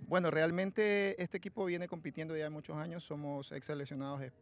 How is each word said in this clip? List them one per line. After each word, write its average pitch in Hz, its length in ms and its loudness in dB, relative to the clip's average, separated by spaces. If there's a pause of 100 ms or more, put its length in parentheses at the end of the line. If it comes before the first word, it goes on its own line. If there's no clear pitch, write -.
Bueno, 170 240 4
realmente 190 920 4
este 180 160 -4
equipo 196 260 -4
viene 175 240 0
compitiendo 160 480 -6
ya 151 140 -2
muchos 151 260 -6
años. 165 280 -6
Somos 143 480 -6
ex 143 140 -8
seleccionados 139 540 -4
de, 131 220 -8